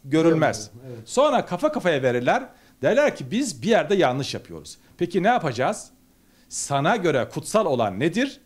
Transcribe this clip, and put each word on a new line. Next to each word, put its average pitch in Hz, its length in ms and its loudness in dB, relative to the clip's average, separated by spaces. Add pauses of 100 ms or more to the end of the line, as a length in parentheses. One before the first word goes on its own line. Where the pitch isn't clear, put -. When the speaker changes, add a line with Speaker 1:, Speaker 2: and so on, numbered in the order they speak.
Speaker 1:
görülmez. 160 680 2
Speaker 2:
Görmüyor, 123 240 -18
evet. 110 120 -18
Speaker 1:
Sonra 262 360 2
kafa 180 260 -2
kafaya 170 320 0
verirler. 131 400 2 (380)
Derler 233 340 2
ki, 131 160 -12
"Biz 196 300 -4
bir 113 60 -6
yerde 202 280 2
yanlış 135 380 0
yapıyoruz." 82 440 -14 (200)
Peki 175 260 -2
ne 196 40 2
yapacağız? 160 640 -2 (600)
Sana 143 460 0
göre 151 380 0
kutsal 202 320 0
olan 113 340 0
nedir? 190 460 -2